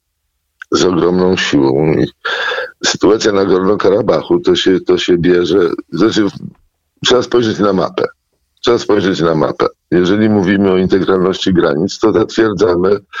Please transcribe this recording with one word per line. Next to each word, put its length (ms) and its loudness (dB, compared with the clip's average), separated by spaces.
z 140 0
ogromną 520 0
siłą. 560 0
I 140 0
sytuacja 460 0
na 140 0
Górnym 320 0
Karabachu 640 0
to 160 0
się, 240 0
to 180 0
się 200 0
bierze, 520 2
znaczy, 340 0
trzeba 160 2
spojrzeć 380 -2
na 140 2
mapę. 320 -2
Trzeba 160 2
spojrzeć 440 0
na 140 0
mapę. 320 -2
Jeżeli 380 2
mówimy 420 2
o 60 2
integralności 760 0
granic, 460 0
to 140 2
zatwierdzamy, 840 0